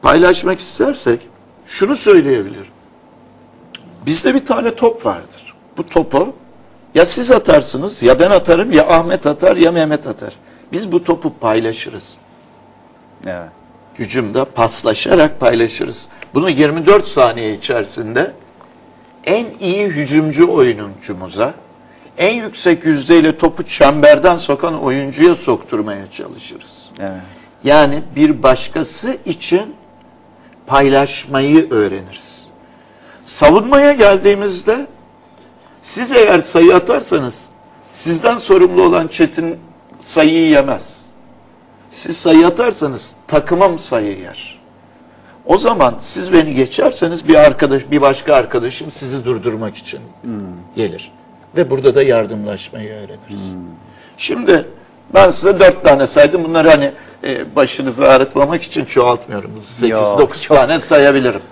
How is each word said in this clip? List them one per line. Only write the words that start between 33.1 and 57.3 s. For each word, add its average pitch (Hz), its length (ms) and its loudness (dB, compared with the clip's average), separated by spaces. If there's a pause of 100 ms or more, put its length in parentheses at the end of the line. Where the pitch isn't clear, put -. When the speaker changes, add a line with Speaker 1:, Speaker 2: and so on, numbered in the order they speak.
Speaker 1:
Savunmaya 254 680 4
geldiğimizde 202 920 2 (960)
siz 247 300 -4
eğer 208 280 4
sayı 175 360 4
atarsanız 175 720 -2 (440)
sizden 170 440 -2
sorumlu 180 460 4
olan 170 260 2
Çetin 165 480 -4 (440)
sayıyı 160 500 2
yemez. 135 440 0 (960)
Siz - 260 -6
sayı 165 300 6
atarsanız 170 680 -4 (120)
takımım 170 520 0
sayı 104 400 -6
yer. - 400 -20 (880)
O 180 120 2
zaman 135 400 0
siz 185 340 -4
beni 156 220 2
geçerseniz 160 760 -2
bir 160 60 6
arkadaş, 139 560 4
bir 147 100 0
başka 139 340 0
arkadaşım 127 560 -2
sizi 131 340 -8
durdurmak 110 520 -6
için - 240 -16 (220)
Speaker 2:
Hmm. 120 80 -12 (460)
Speaker 1:
gelir. 90 360 -8 (440)
Ve 156 140 -2
burada 131 240 2
da 139 80 4
yardımlaşmayı 107 880 -4
öğreniriz. 101 600 -16
Speaker 2:
Hmm. 92 60 -14 (600)
Speaker 1:
Şimdi 202 480 0 (480)
ben 190 160 6
size 190 300 2
dört 180 240 6
tane 139 220 4
saydım. 156 380 4
Bunları 160 260 2
hani, 143 220 4 (320)
e, - 320 -8